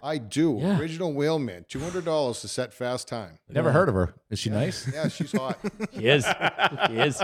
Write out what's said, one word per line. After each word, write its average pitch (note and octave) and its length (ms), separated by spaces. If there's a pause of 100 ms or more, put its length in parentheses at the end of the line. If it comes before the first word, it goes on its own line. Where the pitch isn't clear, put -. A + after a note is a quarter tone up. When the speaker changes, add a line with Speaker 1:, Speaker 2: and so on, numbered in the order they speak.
Speaker 1:
I D3+ 160
do. B2 420
Speaker 2:
Yeah. F#3 180
Speaker 1:
Original D#3+ 340
Whaleman, C#3 540
two B2+ 120
hundred F3 260
dollars D3 360
to G#2+ 60
set B2 280
fast B2 320
time. G2 320 (100)
Speaker 3:
Never D#3 200
Speaker 2:
Yeah. B2 40
Speaker 3:
heard E3+ 160
of G2+ 60
her. F2+ 180 (160)
Is G#2+ 80
she A2 140
Speaker 1:
Yeah. G#2 80
Speaker 3:
nice? B2+ 340
Speaker 1:
Yeah, D#3 140
she's - 240
hot. C3 260 (200)
Speaker 2:
<laughs> - 180
She A2 100
is. C3+ 200 (640)
She A2+ 40
is. C3 300